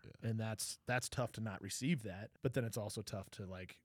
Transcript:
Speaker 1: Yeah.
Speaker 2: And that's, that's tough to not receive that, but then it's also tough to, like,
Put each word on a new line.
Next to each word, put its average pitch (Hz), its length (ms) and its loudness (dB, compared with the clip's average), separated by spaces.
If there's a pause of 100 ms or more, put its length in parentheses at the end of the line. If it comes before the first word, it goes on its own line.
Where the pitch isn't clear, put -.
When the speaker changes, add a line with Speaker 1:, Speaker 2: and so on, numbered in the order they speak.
Speaker 1:
Yeah. - 260 -2
Speaker 2:
And 110 80 4
that's, 110 400 0 (100)
that's 123 200 4
tough - 260 2
to 113 80 -4
not 107 200 -2
receive 127 420 2
that, 101 280 -6 (100)
but 131 120 2
then 123 120 6
it's 110 120 -2
also 104 240 0
tough 98 300 -4
to, 104 140 -6
like, 92 400 -6